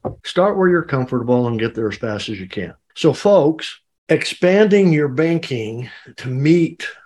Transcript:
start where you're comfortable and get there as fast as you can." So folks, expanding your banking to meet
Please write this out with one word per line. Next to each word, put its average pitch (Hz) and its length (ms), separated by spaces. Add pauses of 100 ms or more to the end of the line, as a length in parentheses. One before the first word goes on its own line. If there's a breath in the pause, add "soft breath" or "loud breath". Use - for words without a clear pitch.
(240)
start 190 320
where 185 120
you're 170 140
comfortable 123 640
and 113 140
get 113 140
there 113 140
as 95 80
fast 107 320
as 101 120
you 92 80
can." 87 260 (200)
So 151 180
folks, 165 680 (280)
expanding 185 840
your 147 160
banking 127 840 (260 loud breath)
to - 120
meet 151 580 (180 loud breath)